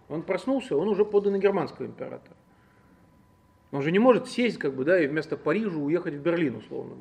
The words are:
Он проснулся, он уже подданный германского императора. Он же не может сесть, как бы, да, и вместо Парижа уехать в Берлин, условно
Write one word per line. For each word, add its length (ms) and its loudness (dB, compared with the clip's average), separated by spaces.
Он 120 -6
проснулся, 540 -2
он 120 2
уже 180 2
подданный 320 2
германского 480 0
императора. 500 -14
Он 100 -2
же 80 0
не 80 4
может 300 6
сесть, 300 -2
как 160 -4
бы, 100 -4
да, 180 4
и 40 2
вместо 300 -4
Парижа 420 -2
уехать 360 -2
в 60 -10
Берлин, 360 0
условно 440 -12